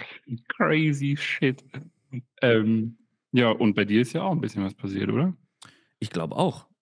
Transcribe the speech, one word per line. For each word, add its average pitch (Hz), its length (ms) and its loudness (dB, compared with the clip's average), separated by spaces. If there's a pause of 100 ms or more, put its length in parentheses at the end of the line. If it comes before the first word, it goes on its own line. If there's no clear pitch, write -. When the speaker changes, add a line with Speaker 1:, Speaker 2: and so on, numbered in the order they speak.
(480)
Speaker 1:
crazy 156 720 0
shit. - 460 -2 (800)
Ähm, 113 560 2 (360)
ja, 123 160 6
und 107 260 2
bei 104 100 2
dir 107 160 4
ist 123 120 -2
ja 165 100 -2
auch 190 80 -2
ein 151 100 -2
bisschen 101 220 -4
was 98 100 -4
passiert, 101 360 -6
oder? 151 260 0 (640)
Speaker 2:
Ich - 100 -8
glaub 80 220 -4
auch. - 360 -4 (140)